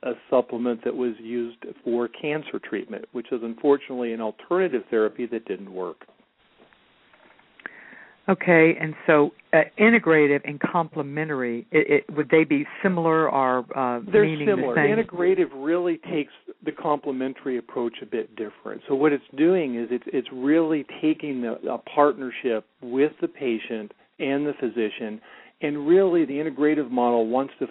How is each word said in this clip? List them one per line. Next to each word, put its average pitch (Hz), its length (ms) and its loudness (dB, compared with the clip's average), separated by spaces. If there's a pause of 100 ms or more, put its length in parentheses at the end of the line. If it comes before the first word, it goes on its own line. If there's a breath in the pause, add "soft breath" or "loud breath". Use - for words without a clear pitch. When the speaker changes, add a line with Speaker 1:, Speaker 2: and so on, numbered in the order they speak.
Speaker 1:
a 127 100 -4 (180)
supplement 120 540 0
that 120 100 -2
was 123 240 -4
used 117 400 -8 (260)
for 120 240 0
cancer 151 500 -6
treatment, - 540 -8
which 120 200 -8
is 123 100 -2
unfortunately 123 720 0
an 113 80 -8
alternative 135 720 -2
therapy 110 360 0
that 110 200 -6
didn't 98 260 -8
work. 92 340 -10 (2250 loud breath)
Speaker 2:
Okay, 165 500 6
and 156 160 -6 (120)
so, 151 240 4 (240)
uh, 160 60 6 (200)
integrative 160 640 4
and 147 160 -10
complementary, 143 1120 -4
it, 147 380 4
it, - 60 -10
would 147 140 -2
they 160 160 6
be 143 220 0 (160)
similar 165 480 2
or, 127 300 2 (140)
uh, 123 260 -2 (120)
Speaker 1:
They're 208 120 6
Speaker 2:
meaning 151 220 -2
Speaker 1:
similar. 170 280 0
Speaker 2:
the - 80 2
same? 214 200 2
Speaker 1:
Integrative 180 520 0
really 165 420 -2 (160)
takes 147 200 -4 (300)
the 151 100 -6
complementary 135 840 -4
approach 117 460 -6
a 104 40 -16
bit 110 300 -8
different. 104 500 -12
So 143 80 -4
what 147 200 4
it's 135 100 -4 (140)
doing 156 380 2
is 117 140 -6
it's, 123 180 -4
it's 131 220 -4
really 151 540 0 (160)
taking 151 400 -2
the, 117 120 -4 (200)
a 123 60 -4
partnership 127 880 -2 (160)
with 131 300 0 (100)
the 170 60 0
patient 113 640 -6 (260)
and 143 280 -2
the 147 140 -2
physician, 110 600 -4 (400 loud breath)
and 147 260 -4
really 175 380 6
the 135 80 -4
integrative 147 560 0
model 120 380 2
wants 131 320 -2
to 131 100 -4